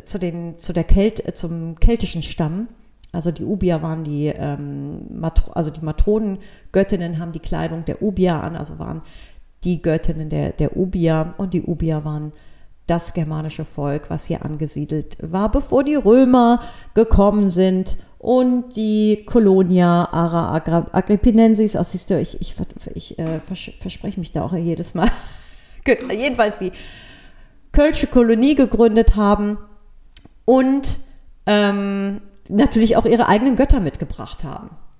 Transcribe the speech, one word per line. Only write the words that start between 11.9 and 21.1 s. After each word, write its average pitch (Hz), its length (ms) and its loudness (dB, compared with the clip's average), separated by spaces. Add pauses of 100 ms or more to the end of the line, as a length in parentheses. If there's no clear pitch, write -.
waren 151 280 -8 (540)
das 170 260 -2
germanische 156 520 -6
Volk, 143 440 -6
was 160 160 -8
hier - 180 -6
angesiedelt 151 800 -8
war, 190 300 -2
bevor 269 320 2
die 294 120 -2
Römer 247 640 6 (320)
gekommen 208 560 4
sind 185 480 0 (200)
und 254 580 0
die 214 500 2
Colonia 180 840 4
Ara 165 440 0
Agri-, 160 360 0
Agrippinensis, 214 840 4